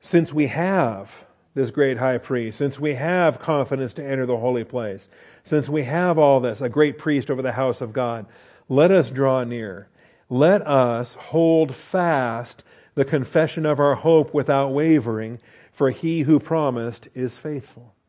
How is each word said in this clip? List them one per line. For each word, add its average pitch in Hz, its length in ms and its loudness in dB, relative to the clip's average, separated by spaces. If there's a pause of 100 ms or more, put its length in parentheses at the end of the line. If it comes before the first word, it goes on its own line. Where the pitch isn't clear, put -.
Since 165 320 2
we 147 140 2
have 135 640 -2 (420)
this 131 160 -2
great 131 300 0
high 127 180 0
priest, 120 400 -6
since 143 220 -4
we 147 160 -4
have 160 440 0
confidence 135 540 -2
to 156 100 -12
enter 135 220 -4
the 120 120 -2
holy 120 260 -2
place, 107 440 -8 (360)
since 147 260 -2
we 151 140 -2
have 165 340 0
all 139 220 6
this, 117 200 -4
a 127 100 -4
great 143 280 2
priest 143 320 -2
over 131 140 -4
the 127 80 -4
house 123 300 -4
of 113 120 -10
God, 117 320 -4 (420)
let 147 220 4
us 165 220 4
draw 131 320 0
near. 113 460 -10 (400)
Let 160 360 4
us 123 480 0
hold 160 640 0
fast 131 880 -4 (320)
the 139 100 2
confession 156 640 -2
of 147 120 0
our 143 140 4
hope 156 400 2
without 139 380 0
wavering, 120 680 0 (360)
for 135 180 2
he 165 300 -2
who 147 180 4
promised 123 720 -4
is 127 240 -8
faithful. 123 560 -14 (160)